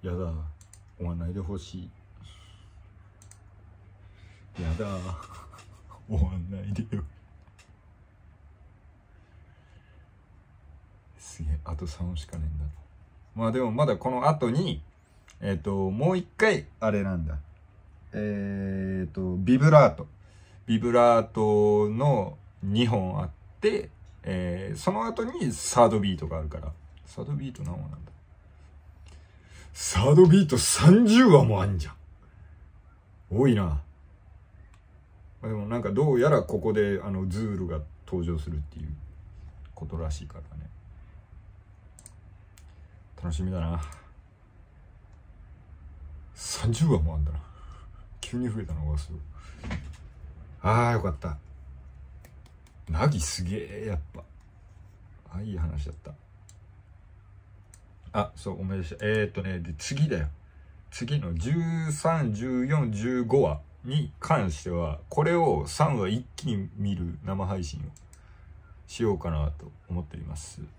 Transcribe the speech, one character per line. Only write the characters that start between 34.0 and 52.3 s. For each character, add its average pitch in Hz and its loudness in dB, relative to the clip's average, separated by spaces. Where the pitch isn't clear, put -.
あ、 110 -6
で 110 -4
も 104 -6
な 117 -2
ん 113 -4
か 104 -2
ど 135 4
う 120 4
や 147 6
ら 156 4
こ - -4
こ 110 0
で、 101 2
あ 101 -6
の、 95 -4
ズ 95 -4
ー 104 -2
ル 90 -4
が 80 -4
登 87 -4
場 82 -2
す 76 -8
る 80 -6
っ - -4
て - -12
い 73 -10
う 76 -10
こ 78 -14
と 82 -10
ら 80 -6
し 76 -8
い 73 -14
か - -18
ら 71 -16
ね。 73 -14
楽 87 -6
し 92 -4
み 92 -2
だ 92 -4
な。 82 -2
三 - -4
十 131 2
話 113 4
も 78 0
あ - -2
ん 73 2
だ 73 -2
な。 73 -6
急 - -8
に 123 -2
増 110 -4
え 95 -8
た 80 -8
の 76 -4
が 73 -2
す 73 -6
ご 78 -12
い。 - -12
あ 117 2
ー、 - 2
よ 110 0
か 95 -2
っ 76 -4
た。 76 -8